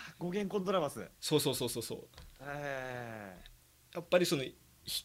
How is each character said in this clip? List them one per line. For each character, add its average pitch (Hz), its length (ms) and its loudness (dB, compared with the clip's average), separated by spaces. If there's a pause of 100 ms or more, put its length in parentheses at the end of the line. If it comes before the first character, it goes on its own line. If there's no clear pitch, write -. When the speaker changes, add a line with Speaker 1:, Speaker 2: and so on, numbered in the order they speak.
(120)
Speaker 1:
ー、 - 80 -18
五 175 120 -2
弦 202 180 0
コ 208 100 0
ン 185 60 -2
ト 202 60 2
ラ 196 80 4
バ 147 100 2
ス。 110 200 -8 (100)
Speaker 2:
そ - 180 4
う、 - 20 8
そ 139 120 4
う、 120 40 2
そ 127 100 0
う、 120 40 0
そ 120 100 -2
う、 110 40 -4
そ - 120 -4
う。 - 120 -12 (340)
Speaker 1:
え 127 1000 -6 (500)
ー。 - 40 -10
Speaker 2:
や 175 60 -4
っ - 80 -12
ぱ 180 100 8
り 175 60 6
そ 175 100 4
の、 135 80 0 (420)
弾 - 200 -4